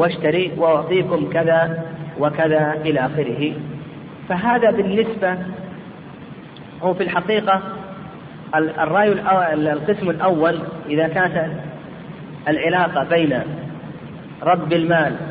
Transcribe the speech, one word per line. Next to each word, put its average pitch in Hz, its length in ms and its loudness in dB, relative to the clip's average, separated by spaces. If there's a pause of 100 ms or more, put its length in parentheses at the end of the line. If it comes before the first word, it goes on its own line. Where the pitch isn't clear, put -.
واشتري 170 560 2
وأعطيكم 160 720 2
كذا 165 540 2 (360)
وكذا" 151 540 2 (120)
إلى 147 200 2
آخره. 147 480 -2 (760)
فهذا 226 420 4
بالنسبة، 196 640 2 (1500)
هو 185 100 2
في 196 100 -2
الحقيقة 190 580 2 (920)
ال-، 156 240 0
الرأي 196 320 4
الأو-، 185 420 2
ال-، 151 140 2
القسم 156 420 0
الأول، 165 500 2 (300)
إذا 156 180 2
كانت 165 440 0 (960)
العلاقة 156 640 2
بين 156 300 4 (1040)
رب 165 300 2
المال 165 420 4 (160)